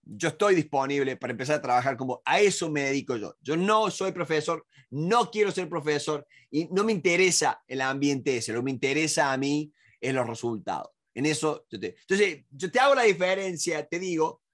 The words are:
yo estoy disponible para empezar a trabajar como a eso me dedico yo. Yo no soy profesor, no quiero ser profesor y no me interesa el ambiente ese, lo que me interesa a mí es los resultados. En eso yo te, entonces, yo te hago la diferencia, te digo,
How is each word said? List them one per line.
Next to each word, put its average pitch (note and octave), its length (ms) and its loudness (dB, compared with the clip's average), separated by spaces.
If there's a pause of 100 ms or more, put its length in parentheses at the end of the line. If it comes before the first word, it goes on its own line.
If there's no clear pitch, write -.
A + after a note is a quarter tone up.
yo G3 260 -4
estoy G3+ 260 4
disponible C#3 600 0
para B2 140 -8
empezar B2+ 260 -2
a D3 60 -4
trabajar B2 340 2
como B2+ 280 -6
a D#3+ 160 2
eso F3+ 300 4
me D3 120 0
dedico C#3 340 0
yo. - 240 -8
Yo D3+ 160 -2
no G#3 340 2
soy F#3+ 220 -4
profesor, D#3+ 540 -2 (240)
no F3+ 400 0
quiero G#3 220 0
ser F3+ 160 -6
profesor D3+ 580 -2 (240)
y D#3 160 -2
no F#3+ 180 0
me A3+ 80 2
interesa E3+ 720 2
el C3 140 -6
ambiente C3+ 560 0
ese, A2+ 160 -6
lo A#2+ 80 -2
que B2+ 40 -4
me C3+ 80 -2
interesa C#3+ 600 0
a C3 40 0
mí D3 360 -2 (280)
es B2+ 120 -2
los B2+ 140 0
resultados. A2 640 -6 (240)
En C3+ 120 -2
eso D3+ 440 -2
yo A2 80 -12
te, G2+ 220 -8
entonces, F#3+ 500 -2
yo D3+ 200 -8
te - 100 2
hago C#4 140 6
la B3+ 80 2
diferencia, F3+ 840 0
te E3+ 120 -6
digo, E3+ 440 -2 (120)